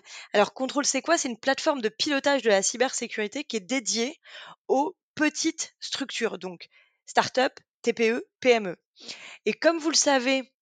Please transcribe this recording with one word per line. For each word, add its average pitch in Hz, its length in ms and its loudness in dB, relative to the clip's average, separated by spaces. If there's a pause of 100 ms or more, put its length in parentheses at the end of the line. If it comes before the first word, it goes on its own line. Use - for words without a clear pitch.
(340)
Alors, 202 180 4
Contrôle, 262 320 -2
c'est 262 160 0
quoi ? 330 160 2
C'est 285 140 -4
une 220 80 -8
plateforme 269 420 0
de 214 80 -2
pilotage 277 540 0
de 226 80 2
la 196 100 6
cybersécurité 220 840 -4
qui - 120 -6
est 208 40 -2
dédiée 233 580 -2 (500)
aux 269 260 2 (200)
petites - 640 -2
structures, - 580 -6
donc 175 300 -12 (380)
start-up, 247 480 0 (260)
T 226 140 0
P 226 160 2
E, 247 180 -4 (120)
P 254 100 6
M 220 180 4
E. 165 80 -8 (720)
Et 214 80 2
comme 330 240 4
vous 311 120 -2
le 262 60 -2
savez, 269 640 2